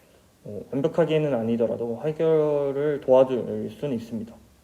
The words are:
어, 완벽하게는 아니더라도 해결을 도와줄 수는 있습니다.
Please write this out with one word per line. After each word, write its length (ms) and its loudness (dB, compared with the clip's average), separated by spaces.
어, 160 -12
완벽하게는 640 0
아니더라도 720 -2
해결을 960 0
도와줄 680 4
수는 240 -6
있습니다. 400 -8